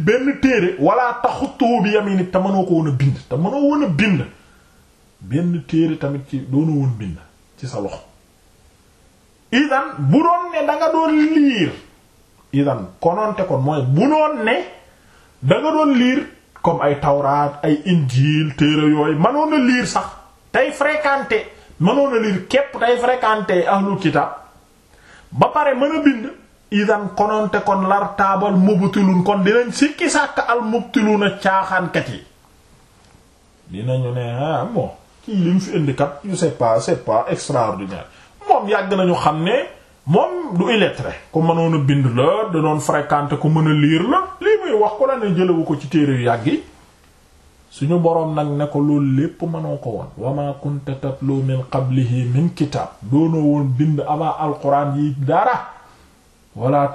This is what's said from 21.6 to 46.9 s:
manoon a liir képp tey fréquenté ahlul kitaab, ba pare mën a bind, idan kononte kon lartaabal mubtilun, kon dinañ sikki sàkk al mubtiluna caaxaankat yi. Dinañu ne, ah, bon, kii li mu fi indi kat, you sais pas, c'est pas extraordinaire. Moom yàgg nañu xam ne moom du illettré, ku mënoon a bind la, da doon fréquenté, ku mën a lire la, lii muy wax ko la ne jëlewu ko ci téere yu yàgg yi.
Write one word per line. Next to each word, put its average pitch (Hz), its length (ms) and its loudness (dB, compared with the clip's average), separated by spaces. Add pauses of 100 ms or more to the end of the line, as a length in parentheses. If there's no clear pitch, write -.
manoon 254 340 4
a 226 60 2
liir 208 280 -2
képp - 320 0
tey 240 180 2
fréquenté 214 720 0
ahlul 196 320 0
kitaab, 147 300 0 (1040)
ba 139 220 2
pare 294 220 0
mën 277 200 0
a 294 80 -2
bind, 240 220 0 (460)
idan 208 440 0
kononte 208 480 0
kon 196 240 0
lartaabal 196 720 0
mubtilun, 190 640 2
kon 196 200 0
dinañ 233 280 2
sikki 302 380 -2
sàkk - 380 -2
al 240 160 0
mubtiluna 214 680 0 (100)
caaxaankat 185 720 0
yi. 98 140 -12 (1500)
Dinañu 123 420 -4
ne, 123 120 -6 (140)
ah, 147 260 -2
bon, 202 240 -4 (360)
kii 220 100 -6
li 175 180 2
mu 190 60 2
fi - 180 -4
indi 143 180 0
kat, 143 280 -4
you 196 120 -6
sais 160 220 0
pas, 113 220 2
c'est - 260 -4
pas 113 240 0
extraordinaire. 101 800 -4 (420)
Moom 254 180 2
yàgg 196 260 -2
nañu 185 220 2
xam 156 280 0
ne 190 80 0 (560)
moom 269 500 0
du 180 160 0
illettré, 190 400 -2 (180)
ku 160 100 -2
mënoon 165 340 2
a - 20 2
bind 143 280 2 (100)
la, 185 360 2
da 165 80 -2
doon 151 200 0
fréquenté, 147 580 -2
ku 151 120 -2
mën 156 180 4
a 151 60 4
lire 156 360 4
la, 359 100 2 (220)
lii 415 220 2
muy 302 180 -2
wax 208 160 2
ko 269 100 2
la 262 100 0
ne 202 180 -2
jëlewu 175 300 2
ko 156 100 -2
ci 139 120 -8
téere 143 260 2
yu 120 120 -2
yàgg 117 220 0
yi. 254 160 0 (1080)